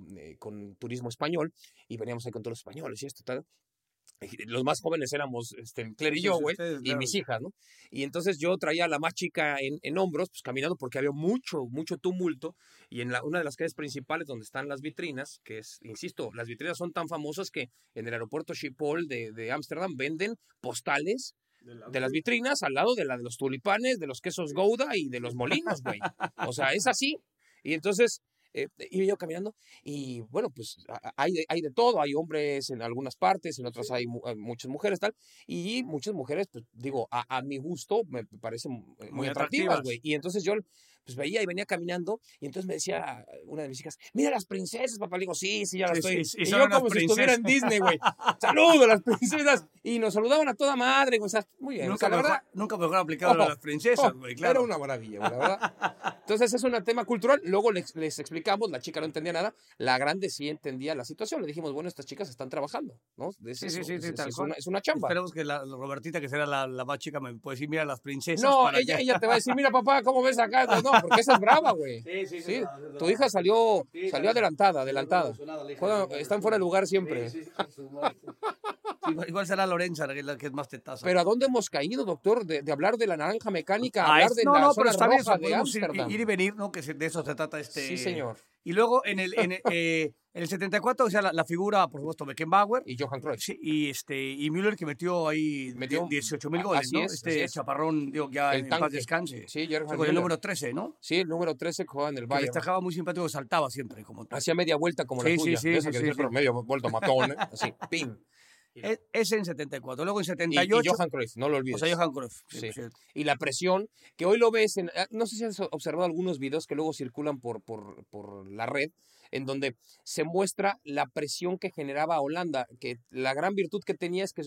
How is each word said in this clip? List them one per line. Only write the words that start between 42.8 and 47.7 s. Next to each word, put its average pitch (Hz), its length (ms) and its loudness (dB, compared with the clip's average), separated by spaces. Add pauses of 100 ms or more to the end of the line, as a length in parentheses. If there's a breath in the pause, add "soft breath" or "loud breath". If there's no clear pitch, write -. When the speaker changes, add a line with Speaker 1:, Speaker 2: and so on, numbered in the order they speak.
Speaker 1:
una 151 160 -8
de 143 60 -8
mis 131 120 -12
hijas, - 160 -14 (180 loud breath)
"Mira 285 160 2
las 220 160 -2
princesas, 220 520 -6
papá". 180 200 -6
Le 185 40 -4
digo, 180 120 -4
"Sí, 202 320 -2
sí, 185 120 -4
ya 185 100 2
las 170 100 2
Speaker 2:
Sí, 175 100 0
Speaker 1:
estoy". 170 160 0
Speaker 2:
sí, - 60 -4
sí, 208 120 -4
Speaker 1:
Y - 40 2
Speaker 2:
son 226 140 6
Speaker 1:
yo 277 60 10
Speaker 2:
unas 302 120 6
Speaker 1:
como 247 120 4
si 180 80 2
estuviera 233 360 6
en 233 80 2
Speaker 2:
princesas. 240 280 4